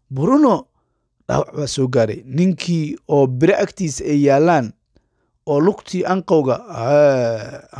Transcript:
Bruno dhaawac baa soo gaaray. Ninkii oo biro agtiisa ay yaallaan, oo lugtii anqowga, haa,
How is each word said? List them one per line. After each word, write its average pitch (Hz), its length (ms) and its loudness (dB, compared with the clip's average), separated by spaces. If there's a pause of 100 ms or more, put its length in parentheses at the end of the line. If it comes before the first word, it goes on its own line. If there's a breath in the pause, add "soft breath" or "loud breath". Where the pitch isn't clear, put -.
(100)
Bruno 220 440 2 (720)
dhaawac 135 280 -2
baa 147 100 -6
soo 131 220 -2
gaaray. 113 360 0
Ninkii 165 720 -2 (120)
oo 143 180 2
biro 131 360 2
agtiisa 180 420 -6
ay 147 220 0
yaallaan, 143 400 4 (800)
oo 147 140 0
lugtii 180 440 -2
anqowga, 160 520 0 (220)
haa, 123 920 0 (120)